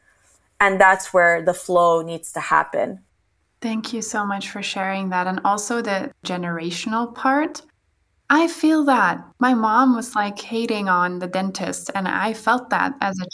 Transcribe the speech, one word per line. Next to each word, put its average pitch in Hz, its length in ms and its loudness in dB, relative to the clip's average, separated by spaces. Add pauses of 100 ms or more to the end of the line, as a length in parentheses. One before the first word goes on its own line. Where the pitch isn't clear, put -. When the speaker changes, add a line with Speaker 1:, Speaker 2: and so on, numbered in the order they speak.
(600)
Speaker 1:
And 196 200 4
that's 190 320 4
where 170 300 4
the 175 120 2
flow 170 460 2
needs 165 320 -8
to 160 80 -8
happen. - 600 0 (600)
Speaker 2:
Thank 220 320 -6
you 226 80 -6
so 208 240 -4
much 196 240 -6
for 202 140 -10
sharing 190 480 -4
that. 180 160 0
And 190 180 -4
also 208 380 -2
the 196 280 -4 (140)
generational 180 920 -6
part. 285 460 -2 (720)
I 320 160 4
feel 311 380 2
that 202 400 2 (140)
my 254 160 2
mom 233 420 4
was, 226 180 -8
like, 202 260 -2
hating 226 480 -2
on 180 300 2
the 180 80 -6
dentist, 185 680 -4
and 190 120 -2
I 208 260 0
felt 240 380 -2
that 180 300 0
as 196 200 -2
a 180 140 -8